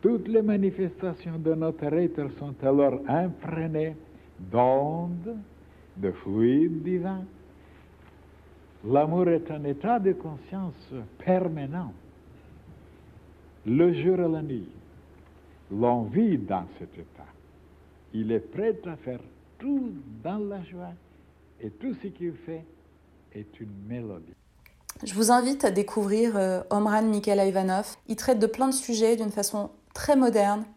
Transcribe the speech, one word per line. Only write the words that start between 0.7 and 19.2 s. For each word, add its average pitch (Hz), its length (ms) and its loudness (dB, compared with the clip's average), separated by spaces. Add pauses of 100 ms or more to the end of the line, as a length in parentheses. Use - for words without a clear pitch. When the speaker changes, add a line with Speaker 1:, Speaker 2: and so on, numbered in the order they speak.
Speaker 1:
de 160 160 0
notre 160 400 -2
être 165 340 0 (120)
sont 143 240 -8
alors 139 440 4
imprégnées 160 880 -2 (440)
d'ondes, 151 960 0 (580)
de 95 160 -2
fluides 127 720 2
divins. 185 420 -4 (1600)
L'amour 156 440 4
est 165 200 2
un 151 140 -8
état 143 360 -2
de 190 140 2
conscience 165 800 -10 (240)
permanent. 165 760 -2 (1700)
Le 151 260 6
jour 170 280 2
et 170 120 2
la 156 120 -2
nuit, 135 260 -6 (1040)
l'on 120 320 2
vit 170 340 2
dans 95 260 -2 (160)
cet 87 140 -16
état. - 320 -18 (880)
Il 110 180 -2
est 113 80 4
prêt 214 460 -2
à 165 100 -10
faire 127 240 -10 (380)